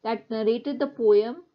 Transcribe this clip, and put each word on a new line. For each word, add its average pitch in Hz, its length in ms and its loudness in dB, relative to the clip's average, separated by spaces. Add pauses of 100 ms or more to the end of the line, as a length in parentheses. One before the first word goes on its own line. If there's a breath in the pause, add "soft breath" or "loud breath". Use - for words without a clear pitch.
that 226 260 -6
narrated 233 520 -2
the 277 80 0
poem 226 480 2 (180)